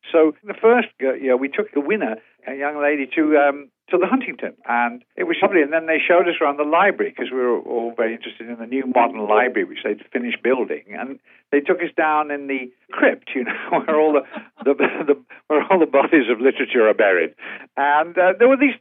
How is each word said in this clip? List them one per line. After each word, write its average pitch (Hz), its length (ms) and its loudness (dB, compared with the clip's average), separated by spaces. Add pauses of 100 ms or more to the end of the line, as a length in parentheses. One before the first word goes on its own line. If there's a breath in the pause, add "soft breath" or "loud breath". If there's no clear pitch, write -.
(120)
So 156 220 4 (100)
the 202 100 -12
first 226 360 2 (100)
g-, 135 240 -4
year, 127 140 2
we 135 100 -4
took - 240 -6
the 151 80 -2
winner, 143 380 -4 (280 soft breath)
a 135 100 -10
young 147 260 -6
lady, 143 340 0
to, 151 220 2
um, 143 320 2 (200)
to 185 80 0
the 180 80 2
Huntington, 190 480 -4 (140)
and 120 340 -2 (140)
it - 80 -6
was 170 180 -4
lovely. 190 200 4
And 143 100 0
then 160 140 -2
they 160 200 0
showed 175 220 4
us 165 140 -2
around 143 160 0
the 147 60 -2
library 165 500 0
'cause 123 180 -8
we 127 60 -6
were 123 220 0
all 117 360 -6
very 113 180 -2
interested 117 360 -16
in 117 100 -12
the 113 80 -14
new 131 260 -4
modern 117 360 0
library, 113 340 0
which - 180 -10
they'd 104 300 -6
finished 120 320 -6
building. 120 480 -2
And 127 300 -12 (320 soft breath)
they 143 80 2
took 175 200 -2
us 165 140 -6
down 151 360 0
in 143 160 -8
the 131 220 -6 (220)
crypt, - 420 0
you 123 120 -4
know, - 100 -8 (140)
<laughs> - 0 -
where 156 280 0
all 156 140 4
the, 139 120 2 (420 loud breath)
the, 139 80 2
the, 135 500 0 (240 loud breath)
where 147 240 2
all 185 80 4
the 160 60 6
bodies 139 440 2
of 117 120 0
literature 127 440 2
are 104 80 4
buried. 95 400 2 (440 loud breath)
And, 151 400 0
uh, 185 200 4
there 240 120 6
were 269 80 4
these 254 240 2